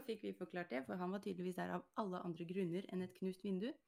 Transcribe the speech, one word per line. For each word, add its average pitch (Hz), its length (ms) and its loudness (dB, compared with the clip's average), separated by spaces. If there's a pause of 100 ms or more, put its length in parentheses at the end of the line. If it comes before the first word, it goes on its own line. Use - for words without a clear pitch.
fikk 220 160 0
vi 196 100 0
forklart 180 380 -2
det, 254 160 2
for 208 100 -2
han 180 160 2
var 202 80 0
tydeligvis 180 360 0
der 180 180 2
av 175 100 -2 (120)
alle 190 280 0
andre 170 220 -2
grunner 180 420 2
enn 185 140 0
et 180 120 -4
knust 185 300 -2
vindu. 196 240 2 (200)